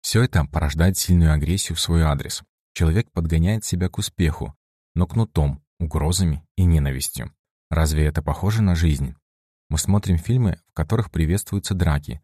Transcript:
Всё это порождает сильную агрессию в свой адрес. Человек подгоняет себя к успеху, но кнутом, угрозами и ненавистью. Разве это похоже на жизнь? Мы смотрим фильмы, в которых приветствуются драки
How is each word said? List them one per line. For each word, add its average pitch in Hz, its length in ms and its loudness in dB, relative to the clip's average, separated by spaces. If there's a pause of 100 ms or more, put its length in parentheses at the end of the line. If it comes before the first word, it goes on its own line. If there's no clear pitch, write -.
Всё 113 220 0
это 80 220 0
порождает 80 520 0
сильную 85 360 4
агрессию 78 420 -2
в - 60 -6
свой 82 200 2
адрес. 73 400 -2 (320)
Человек 85 380 0
подгоняет 82 540 0
себя 90 240 -2
к - 100 -8
успеху, - 560 -4 (400)
но 90 100 2
кнутом, 78 560 -2 (180)
угрозами 80 640 -2 (120)
и 92 80 2
ненавистью. 69 720 0 (340)
Разве 78 360 2
это 76 180 -2
похоже 104 400 -2
на 92 100 4
жизнь? 73 420 0 (540)
Мы 78 80 -2
смотрим 95 400 2
фильмы, 113 420 0 (100)
в - 40 -20
которых - 380 -2
приветствуются 92 640 -2
драки 78 480 -2